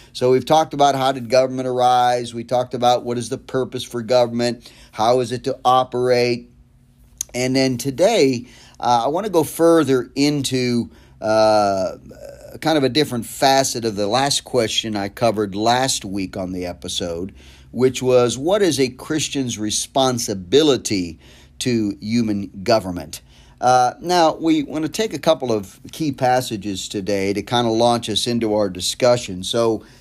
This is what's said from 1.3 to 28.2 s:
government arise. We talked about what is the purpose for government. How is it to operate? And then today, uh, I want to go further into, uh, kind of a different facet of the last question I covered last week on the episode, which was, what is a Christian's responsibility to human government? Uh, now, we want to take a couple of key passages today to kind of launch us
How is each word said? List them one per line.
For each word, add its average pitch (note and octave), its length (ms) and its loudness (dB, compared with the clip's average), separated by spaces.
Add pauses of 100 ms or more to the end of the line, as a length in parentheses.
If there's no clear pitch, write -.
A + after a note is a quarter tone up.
government C3 380 2
arise. B2 680 2
We A#2 100 -8
talked B2 300 -2
about B2 300 2
what A#2+ 120 -4
is A2+ 120 -6
the - 100 -6
purpose B2+ 460 -6
for A#2+ 180 -8
government. A#2+ 680 0 (220)
How A#2+ 280 2
is A#2+ 120 -4
it A#2+ 120 -8
to B2+ 200 -4
operate? B2 840 0 (840)
And B2+ 200 -2
then C3 240 2
today, C#3 720 2 (300)
uh, A#2+ 260 2
I B2+ 40 0
want F3 160 -2
to G#3+ 80 -6
go D#3+ 120 4
further D#3 720 2
into, C3 760 0 (320)
uh, G#2+ 760 2 (640)
kind D#3 180 2
of C3+ 60 2
a C3 60 2
different C#3 340 -2
facet C3+ 640 0
of G#2+ 100 -2
the G2+ 100 -2
last C3 380 0
question A2+ 520 -2
I G2+ 120 -4
covered G#2 460 0
last A#2+ 500 0
week F#2+ 320 -6
on F#2 160 -6
the F2+ 140 -6
episode, F2 680 -8 (360)
which B2+ 320 0
was, B2 340 4
what F3 240 0
is D#3+ 180 2
a C3+ 100 2
Christian's C3 720 -6
responsibility G#2+ 1600 0 (420)
to A2 400 0
human G#2+ 640 -4
government? F#2 600 -2 (360)
Uh, B2 420 4
now, E3+ 360 2
we D#3 260 0
want D#3 220 -6
to D#3 60 -6
take G#3+ 240 -4
a D3 40 -8
couple C3+ 320 0
of G#2 300 -4 (100)
key D3+ 220 -4
passages B2 760 -2
today G2 440 -4
to G2 100 -4
kind A#2+ 240 -2
of A2+ 60 0
launch A#2+ 380 2
us G2+ 160 -2